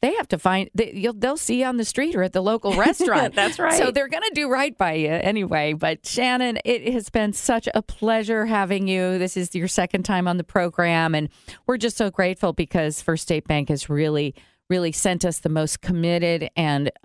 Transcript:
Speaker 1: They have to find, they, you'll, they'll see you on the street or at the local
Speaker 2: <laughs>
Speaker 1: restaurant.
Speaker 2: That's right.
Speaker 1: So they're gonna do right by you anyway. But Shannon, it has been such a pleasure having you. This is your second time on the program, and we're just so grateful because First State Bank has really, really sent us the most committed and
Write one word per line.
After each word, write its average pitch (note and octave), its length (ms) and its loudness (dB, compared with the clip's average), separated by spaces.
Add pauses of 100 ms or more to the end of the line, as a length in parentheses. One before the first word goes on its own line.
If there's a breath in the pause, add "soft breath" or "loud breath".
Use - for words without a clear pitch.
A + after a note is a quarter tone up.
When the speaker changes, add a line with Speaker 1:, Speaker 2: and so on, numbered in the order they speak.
Speaker 1:
They C#4 140 0
have G4+ 140 -4
to F3+ 80 0
find, F#3+ 380 0
they, G#3+ 180 0
you'll, G#3+ 200 -2
they'll B3 240 -2
see A#3+ 240 -2
you C4 40 0
on B3+ 120 -2
the A3+ 80 -2
street D4+ 280 -2
or F#3 100 0
at F#3 100 -2
the F#3+ 80 2
local G3+ 320 0
Speaker 2:
<laughs> F3 40 0
Speaker 1:
restaurant. C4+ 580 2
Speaker 2:
That's - 220 2
right. E4 200 2
Speaker 1:
So B3+ 120 4
they're C4+ 200 0
gonna E4 240 -4
do D4 160 -2
right C4 280 0
by F3 160 2
you D#3 180 0
anyway. E3+ 640 0
But D#3+ 320 -2
Shannon, B3 600 0
it A#3+ 260 0
has A#3 180 -4
been G#3+ 220 0
such - 420 0
a A3 80 2
pleasure A3 680 -2
having G3 420 0
you. F#3 280 0
This F#3 200 -2
is F3+ 180 -4
your F3+ 140 -2
second F#3 340 0
time F3+ 240 0
on F3 80 0
the F3 80 -2
program, E3+ 720 2
and D3+ 140 0 (380 loud breath)
we're B3 100 0
just A3+ 180 -2
so G#3 160 0
grateful F#3 400 0
because D#3+ 500 -2
First D#3+ 220 -2
State D3+ 240 -2
Bank D3 220 0
has C#3+ 200 -4
really, D3 460 0 (340 soft breath)
really F3 220 0
sent F3 320 0
us E3+ 160 -2
the - 80 -2
most D#3 320 0
committed E3+ 800 0
and D3 340 2 (140)